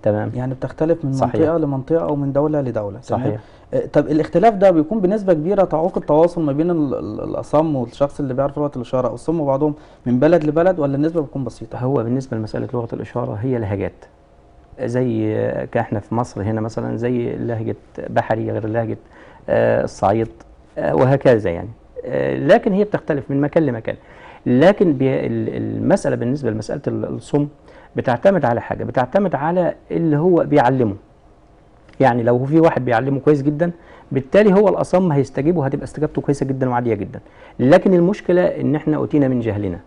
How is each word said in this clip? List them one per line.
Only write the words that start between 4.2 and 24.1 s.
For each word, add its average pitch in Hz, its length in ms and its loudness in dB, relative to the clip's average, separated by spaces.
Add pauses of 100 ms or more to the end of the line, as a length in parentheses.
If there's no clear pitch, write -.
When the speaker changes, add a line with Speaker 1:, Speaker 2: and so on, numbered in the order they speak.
Speaker 2:
ده 190 160 6
بيكون 170 300 2
بنسبة 190 320 0
كبيرة 180 320 2
تعوق 165 340 -2
التواصل 165 440 2
ما 147 100 0
بين 160 180 -2
ال-، 151 240 0
ال-، 101 300 -8
الأصم 151 520 0
والشخص 131 440 -4
اللي 131 140 -4
بيعرف 139 240 -2
لغة 147 180 -2
الإشارة، 127 320 -2
أو 110 60 -4
الصم 160 260 -4
وبعضهم 143 340 0 (320)
من 123 120 2
بلد 156 260 4
لبلد، 170 340 2
ولا 139 180 0
النسبة 165 260 0
بتكون 139 220 -6
بسيطة؟ - 340 -12
Speaker 1:
هو 131 160 -2
بالنسبة 120 420 -2
لمسألة 110 380 -6
لغة 117 180 -4
الإشارة 123 420 -6
هي 120 240 -2
لهجات، 98 460 -6 (760)
زي 117 540 -2 (380)
كإحنا 113 280 -2
في - 140 -8
مصر 117 280 -4
هنا 110 180 -2
مثلًا 117 360 -6
زي 120 400 -2
لهجة 113 400 -6 (340)
بحري 113 400 -2
غير 107 160 -4
لهجة، 110 320 -4 (500)
آه، 113 360 2
الصعيد، 113 440 0 (500)
آه، 147 160 -2
وهكذا 127 560 4
يعني. 90 200 -8 (340)
آه، 135 340 -2
لكن 190 340 4
هي 196 120 2
بتختلف 151 460 -4
من 139 100 0
مكان 147 260 2
لمكان. 113 300 -6 (500)